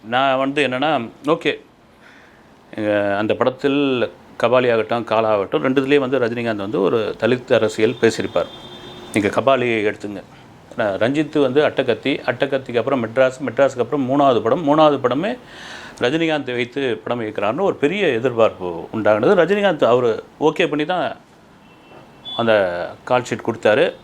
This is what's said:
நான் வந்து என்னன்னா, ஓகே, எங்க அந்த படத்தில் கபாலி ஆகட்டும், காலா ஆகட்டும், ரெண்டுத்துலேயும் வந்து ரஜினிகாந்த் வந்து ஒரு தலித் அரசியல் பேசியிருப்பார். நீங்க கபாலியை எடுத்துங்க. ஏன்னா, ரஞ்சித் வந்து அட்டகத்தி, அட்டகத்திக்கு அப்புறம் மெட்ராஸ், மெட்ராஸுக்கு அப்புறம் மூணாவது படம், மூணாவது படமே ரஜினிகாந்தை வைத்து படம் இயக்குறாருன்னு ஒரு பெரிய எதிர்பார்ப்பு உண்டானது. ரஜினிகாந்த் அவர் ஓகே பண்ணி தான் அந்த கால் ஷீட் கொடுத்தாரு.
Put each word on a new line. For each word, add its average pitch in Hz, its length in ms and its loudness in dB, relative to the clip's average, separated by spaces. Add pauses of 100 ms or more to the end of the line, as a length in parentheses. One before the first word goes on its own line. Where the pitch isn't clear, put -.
நான் 131 320 2
வந்து 139 300 0
என்னன்னா, 127 420 -2 (160)
ஓகே, 156 340 0 (1160)
எங்க 104 420 0
அந்த 107 160 0
படத்தில் 127 760 0 (320)
கபாலி 123 280 4
ஆகட்டும், 113 320 -2
காலா 110 260 0
ஆகட்டும், 107 340 0
ரெண்டுத்துலேயும் 135 460 2
வந்து 135 100 0
ரஜினிகாந்த் 117 360 -2
வந்து 101 260 -4
ஒரு 117 380 0
தலித் 123 340 0
அரசியல் 110 480 2
பேசியிருப்பார். 92 440 0 (680)
நீங்க 113 280 0
கபாலியை 117 520 2
எடுத்துங்க. 101 300 -12 (540)
ஏன்னா, 120 60 0
ரஞ்சித் 135 580 0
வந்து 139 260 4
அட்டகத்தி, 127 580 0
அட்டகத்திக்கு 127 520 -2
அப்புறம் 120 300 0
மெட்ராஸ், 127 380 0
மெட்ராஸுக்கு 127 340 0
அப்புறம் 123 300 -2
மூணாவது 139 320 4
படம், 147 260 0
மூணாவது 151 360 4
படமே 160 340 -2 (600)
ரஜினிகாந்தை 147 540 -2
வைத்து 120 500 -4
படம் 123 180 -4
இயக்குறாருன்னு 107 400 -4
ஒரு 190 140 0
பெரிய 180 320 -2
எதிர்பார்ப்பு 113 840 -2
உண்டானது. 110 420 2
ரஜினிகாந்த் 180 480 2
அவர் 120 400 2 (160)
ஓகே 156 280 2
பண்ணி 147 180 -2
தான் 165 300 -4 (1200)
அந்த 98 480 2 (180)
கால் 123 260 0
ஷீட் 117 200 -4
கொடுத்தாரு. 113 440 2 (100)